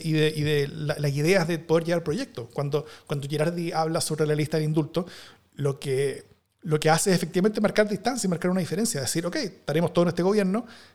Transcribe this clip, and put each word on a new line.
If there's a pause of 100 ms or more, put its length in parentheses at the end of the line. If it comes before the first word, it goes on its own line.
y
de,
y
de
la,
las
ideas
de
poder
llevar
proyectos.
Cuando, (220)
cuando
Girardi
habla
sobre
la
lista
de
indulto, (480)
lo
que, (340)
lo
que
hace
es
efectivamente
marcar
distancia
y
marcar
una
diferencia.
Decir,
"Ok,
estaremos
todos
en
este
gobierno, (280)